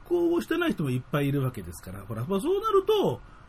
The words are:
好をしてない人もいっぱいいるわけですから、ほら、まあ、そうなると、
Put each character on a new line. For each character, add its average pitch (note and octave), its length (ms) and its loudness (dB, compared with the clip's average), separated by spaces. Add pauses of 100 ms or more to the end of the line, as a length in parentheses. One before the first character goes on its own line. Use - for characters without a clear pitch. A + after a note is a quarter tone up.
好 E4+ 260 2
を E4+ 60 2
し - 60 -4
て E4 120 0
な F4 100 0
い - 40 2
人 - 100 -4
も C3+ 80 0
い B2+ 80 0
っ B2+ 120 -4
ぱ D3 120 0
い C#3+ 60 2
い C#3 40 2
る C#3+ 100 0
わ C3 100 0
け G#2 100 -10
で E2+ 100 -10
す - 100 -14
か F#2 100 -12
ら、 G2 120 -10
ほ G#2+ 100 -8
ら、 A2 100 -4
ま F#3+ 120 0
あ、 F#3+ 40 0
そ E4+ 160 2
う G4 40 0
な A4 100 0
る G4 140 4
と、 D#4 360 2 (280)